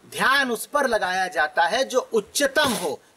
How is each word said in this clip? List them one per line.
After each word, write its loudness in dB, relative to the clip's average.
ध्यान 0
उस -4
पर 0
लगाया 0
जाता 0
है 0
जो 0
उच्चतम 0
हो। -4